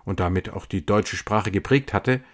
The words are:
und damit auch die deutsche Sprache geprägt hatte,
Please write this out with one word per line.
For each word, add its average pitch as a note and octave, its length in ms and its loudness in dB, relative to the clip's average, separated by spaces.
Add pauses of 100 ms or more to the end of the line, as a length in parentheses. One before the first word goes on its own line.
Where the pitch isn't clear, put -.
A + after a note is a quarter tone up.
und G2+ 140 -4
damit F#2 320 0
auch - 160 -10
die F#2+ 180 -4
deutsche G#2 300 2
Sprache G#2 380 0
geprägt C3 400 2
hatte, B2+ 280 0 (140)